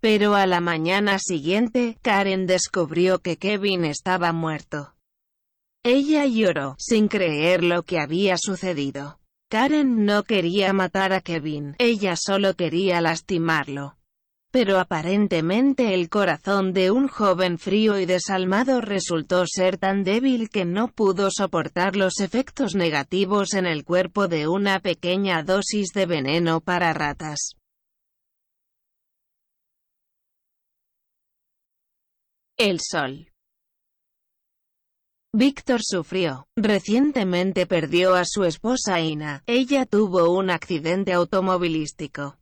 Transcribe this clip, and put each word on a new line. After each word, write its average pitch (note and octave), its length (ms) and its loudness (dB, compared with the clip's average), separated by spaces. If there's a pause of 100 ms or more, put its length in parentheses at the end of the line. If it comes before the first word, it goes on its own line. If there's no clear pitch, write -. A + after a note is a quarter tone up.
Pero G#3 320 4
a G3 120 4
la F3+ 140 2
mañana F3 580 0
siguiente, A3 800 -2
Karen G3 460 0
descubrió F3+ 760 0
que E3+ 180 -6
Kevin F#3+ 460 -2
estaba E3+ 480 -2
muerto. D#3 640 -6 (880)
Ella C#4+ 440 2
lloró, F3 520 0
sin G#3+ 300 2
creer F3 560 2
lo F3 180 2
que E3+ 160 -4
había F3 400 0
sucedido. D3 800 -6 (320)
Karen B3+ 540 2
no G#3 180 2
quería F#3+ 500 0
matar F#3+ 400 0
a F#3+ 100 0
Kevin, D3 560 -6
ella G3+ 380 2
solo G3 380 0
quería F3 460 0
lastimarlo. D#3+ 960 -2 (560)
Pero G3 280 4
aparentemente F#3+ 1120 0
el F3 140 0
corazón F#3+ 640 0
de F#3 180 2
un C4+ 160 2
joven F#3 500 0
frío G#3 440 2
y F#3 60 0
desalmado F#3+ 720 0
resultó F3+ 680 -2
ser F#3 320 0
tan G3 240 0
débil A3+ 480 0
que F#3+ 140 -2
no G3+ 240 -2
pudo G3 420 0
soportar F#3 640 -2
los F#3+ 240 0
efectos G#3 560 -4
negativos F#3 800 0
en F#3 120 0
el D#3 180 -4
cuerpo F3+ 420 0
de D#3 220 -2
una G3 320 0
pequeña F3 640 -2
dosis G3 500 -2
de G3 120 0
veneno E3 540 0
para F3 320 0
ratas. D3+ 600 -6 (4000)
El G3 240 0
sol. C#3 480 -6 (2000)
Víctor B3 480 0
sufrió. E3+ 760 -4
Recientemente G3 1120 0
perdió F3 500 2
a F3+ 80 2
su G3 180 -4
esposa F#3 580 -2
Ina. D3+ 460 -6
Ella B3+ 400 0
tuvo F3+ 500 2
un F#3+ 140 0
accidente F3+ 600 -2
automovilístico. F3 1300 -2